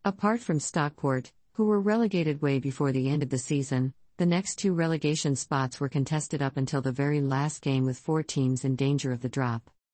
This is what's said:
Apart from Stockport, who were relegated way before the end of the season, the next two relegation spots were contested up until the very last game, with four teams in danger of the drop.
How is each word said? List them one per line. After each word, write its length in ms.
Apart 380
from 180
Stockport, 720
who 100
were 140
relegated 600
way 160
before 340
the 160
end 140
of 80
the 80
season, 560
the 80
next 300
two 180
relegation 640
spots 440
were 100
contested 520
up 160
until 240
the 100
very 300
last 400
game, 240
with 140
four 240
teams 420
in 100
danger 360
of 100
the 80
drop. 400